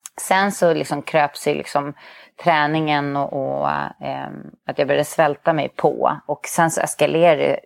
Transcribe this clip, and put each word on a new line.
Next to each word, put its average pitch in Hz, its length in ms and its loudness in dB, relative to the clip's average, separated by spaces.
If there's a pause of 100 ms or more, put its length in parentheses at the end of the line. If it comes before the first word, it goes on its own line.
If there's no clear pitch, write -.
(220)
Sen 196 300 2
så 170 220 2
liksom 147 280 -4
kröp 147 360 0
sig 147 180 0
liksom 143 380 -4 (500)
träningen 151 720 2
och, 139 460 -4
och, 143 80 0 (320)
ehm, 139 320 -8 (340)
att 143 120 -4
jag 147 80 0
började 143 180 2
svälta 151 480 0
mig 139 160 -2
på. 131 580 0
Och 147 200 -6
sen 165 240 2
så - 100 -2
eskalerade 151 600 2
det 139 240 2